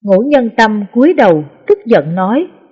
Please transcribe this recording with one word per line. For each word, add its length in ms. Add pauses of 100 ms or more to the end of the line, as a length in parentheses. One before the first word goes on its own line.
Ngũ 240
Nhân 300
Tâm 360
cúi 220
đầu, 300 (220)
tức 200
giận 280
nói 320 (240)